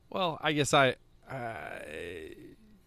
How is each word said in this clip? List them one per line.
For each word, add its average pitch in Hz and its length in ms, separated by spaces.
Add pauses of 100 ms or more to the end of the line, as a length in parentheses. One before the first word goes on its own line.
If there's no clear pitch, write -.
(100)
well, 175 320
I 156 100
guess 147 220
I, 135 220 (340)
I, 85 1040 (520)